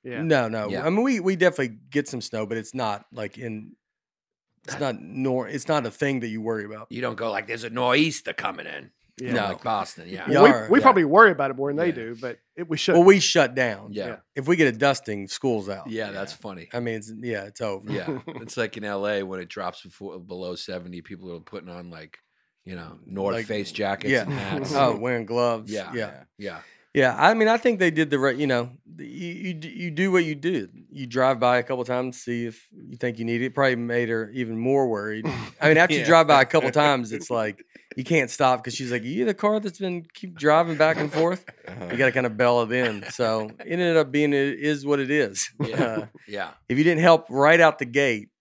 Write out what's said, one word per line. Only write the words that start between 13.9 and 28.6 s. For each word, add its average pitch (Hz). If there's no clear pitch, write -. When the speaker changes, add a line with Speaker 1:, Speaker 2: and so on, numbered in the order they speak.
Speaker 3:
Yeah. 98
Speaker 1:
Yeah. 113
Speaker 2:
If 135
we 175
get 143
a -
dusting, 110
school's 107
out. 95
Speaker 3:
Yeah, 110
that's 98
Speaker 4:
Yeah. -
Speaker 3:
funny. 90
Speaker 2:
I 123
mean, 117
it's, 107
yeah, 110
it's 104
over. 104
Speaker 3:
Yeah. 127
Speaker 1:
<laughs> 135
Speaker 3:
It's 113
like 110
in 104
L 101
A 101
when 95
it 90
drops 90
before, 92
below 90
seventy, 87
people 92
are 82
putting 90
on, 87
like, 78
you 92
know, 82
North 95
Speaker 2:
Like, 113
Speaker 3:
Face 104
jackets 98
Speaker 2:
yeah. 120
Speaker 3:
and 117
hats. 135
Speaker 2:
<laughs> -
Oh, 123
wearing 117
gloves. 113
Speaker 3:
Yeah. 95
Speaker 2:
Yeah. 95
Speaker 3:
Yeah. 90
Speaker 2:
Yeah, 127
I 190
mean, 220
I 226
think 226
they 180
did 156
the 139
right, 131
you 143
know, 123